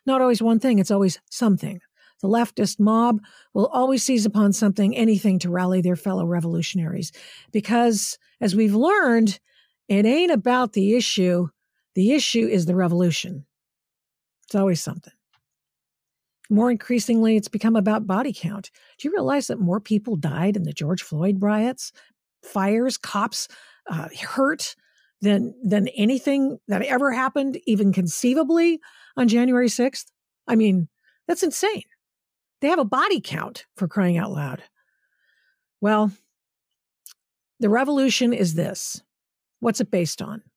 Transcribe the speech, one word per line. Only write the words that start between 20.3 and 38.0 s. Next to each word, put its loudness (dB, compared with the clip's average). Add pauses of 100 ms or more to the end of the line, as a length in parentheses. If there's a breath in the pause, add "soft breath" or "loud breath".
in -4
the -6
George -4
Floyd -2
riots, -2 (500 soft breath)
fires, -2
cops, -6 (420 loud breath)
uh, -8 (180)
hurt, -2 (480)
than, 0 (100)
than 0
anything 0 (100)
that -2
ever 0
happened, -2
even 2
conceivably, 0 (360 loud breath)
on 4
January 4
sixth? -4 (340)
I 0
mean, 2 (380)
that's -2
insane. -2 (800)
They 0
have 2
a 2
body 0
count, -10 (100)
for -2
crying 0
out -2
loud. -8 (1160)
Well, 2 (1500)
the 0
revolution 2